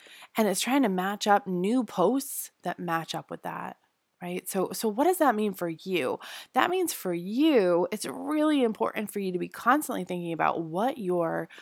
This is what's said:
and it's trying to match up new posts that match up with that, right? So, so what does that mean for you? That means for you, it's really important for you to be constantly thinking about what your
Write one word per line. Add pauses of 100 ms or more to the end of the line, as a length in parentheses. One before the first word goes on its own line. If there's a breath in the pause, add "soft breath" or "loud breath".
(380 loud breath)
and
it's
trying
to
match
up
new
posts (120)
that
match
up
with
that, (480)
right?
So,
so
what
does
that
mean
for
you? (360 loud breath)
That
means
for
you,
it's
really
important
for
you
to
be
constantly
thinking
about
what
your (120)